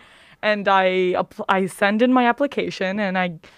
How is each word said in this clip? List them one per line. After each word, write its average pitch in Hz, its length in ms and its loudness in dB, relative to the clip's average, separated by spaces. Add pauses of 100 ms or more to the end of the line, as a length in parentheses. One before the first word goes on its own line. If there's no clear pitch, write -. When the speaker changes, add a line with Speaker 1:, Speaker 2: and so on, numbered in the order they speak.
(200)
Speaker 1:
<laughs> - 220 -20
Speaker 2:
And 208 260 -2
I 185 460 2
app-, - 360 -6
I 190 180 0
send 208 340 0
in 254 100 4
my 254 160 4
application, 208 720 -2
and 190 160 -4
I, 180 220 -2 (200)